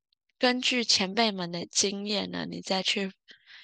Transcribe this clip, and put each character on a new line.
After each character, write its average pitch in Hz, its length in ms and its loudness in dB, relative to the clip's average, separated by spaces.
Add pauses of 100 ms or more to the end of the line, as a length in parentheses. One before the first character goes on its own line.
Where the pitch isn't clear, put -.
(380)
根 254 240 4
据 247 220 2
前 190 300 2
辈 220 180 4
们 180 200 -4
的 170 160 -6
经 196 400 -2
验 196 240 -2
呢， 175 180 -4
你 175 100 -8
再 190 220 -2
去 190 300 -2 (520)